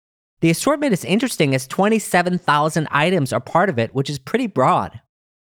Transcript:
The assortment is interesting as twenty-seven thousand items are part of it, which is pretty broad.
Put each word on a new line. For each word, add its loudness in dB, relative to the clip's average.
The 4
assortment 0
is -2
interesting 0
as -4
twenty-seven 0
thousand 0
items 0
are 0
part 0
of -2
it, -2
which -2
is -6
pretty -4
broad. 0